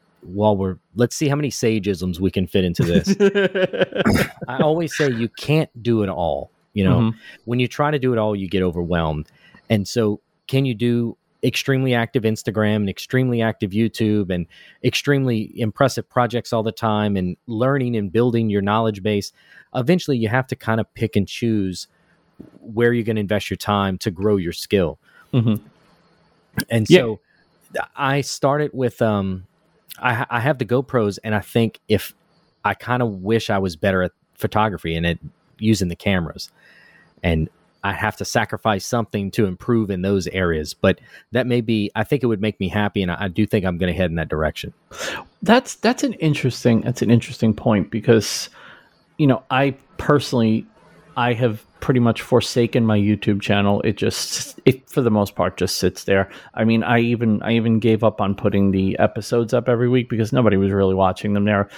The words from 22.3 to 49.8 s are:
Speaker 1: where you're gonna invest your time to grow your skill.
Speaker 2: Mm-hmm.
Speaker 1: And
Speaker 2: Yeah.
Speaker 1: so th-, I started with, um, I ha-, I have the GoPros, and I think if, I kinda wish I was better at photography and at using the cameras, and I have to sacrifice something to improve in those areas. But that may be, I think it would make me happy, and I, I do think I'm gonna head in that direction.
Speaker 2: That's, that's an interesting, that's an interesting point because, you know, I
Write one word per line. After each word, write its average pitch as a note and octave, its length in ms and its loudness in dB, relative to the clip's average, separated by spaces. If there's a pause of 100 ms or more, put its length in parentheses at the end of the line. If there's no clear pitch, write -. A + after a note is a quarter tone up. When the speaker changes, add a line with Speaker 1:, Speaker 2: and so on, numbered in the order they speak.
Speaker 1:
where A#2 340 2
you're A#2 100 0
gonna A2 160 -2
invest G2+ 300 -2
your F#2+ 80 -4
time G2 420 0
to - 120 -4
grow G2 260 0
your E2+ 160 -4
skill. E2+ 460 0 (340)
Speaker 2:
Mm-hmm. A2+ 300 2 (1080)
Speaker 1:
And A2+ 200 0
Speaker 2:
Yeah. F3 100 8
Speaker 1:
so A2+ 200 -2 (540)
th-, - 120 -6 (100)
I C#3 260 0
started D3 520 -2
with, B2 280 -4
um, G2 440 -2 (540)
I B2 140 0
ha-, A#2+ 160 -4
I A#2+ 100 -2
have C3+ 180 0
the A#2+ 80 -6
GoPros, A#2 580 -2
and G#2+ 120 -2
I G#2 40 0
think A2+ 480 -2
if, - 260 0 (500)
I G2+ 120 -2
kinda B2 300 -2
wish G#2 440 -2
I G2+ 80 0
was F#2 180 -2
better F#2+ 280 2
at F2 80 -2 (240)
photography G2+ 600 -2
and E2 100 -2
at E2+ 120 0 (400)
using G#2+ 300 2
the E2+ 80 -6
cameras, F2+ 560 -4 (720)
and E2 260 2 (340)
I G2 100 -2
have G#2+ 240 -4
to G#2+ 80 -8
sacrifice A2 600 -2
something G#2+ 460 -4
to A2+ 140 0
improve G#2 440 -2
in F#2 140 -4
those G2 240 0
areas. E2+ 480 -2
But F#2+ 240 2 (320)
that A#2+ 160 0
may A#2+ 140 2
be, A2 340 0
I A2 80 0
think C#3 180 -2
it B2+ 60 2
would G#2+ 140 0
make G#2+ 180 -2
me F#2+ 80 -2
happy, G#2 340 0
and F2 100 0
I, F#2+ 140 -4
I - 20 -2
do G2+ 200 0
think G2 180 0
I'm F2+ 140 -2
gonna F2+ 140 0
head F2+ 180 0
in E2 60 -4
that D#2 120 -4
direction. D2+ 440 -4 (680)
Speaker 2:
That's, A#3 340 2
that's B3 280 0
an B3+ 100 0
interesting, B2 680 0
that's A#2+ 200 -4
an - 80 2
interesting A2+ 460 2
point G#2+ 340 0
because, - 600 0 (680)
you D3+ 80 2
know, C3 240 4
I C3+ 260 0 (220)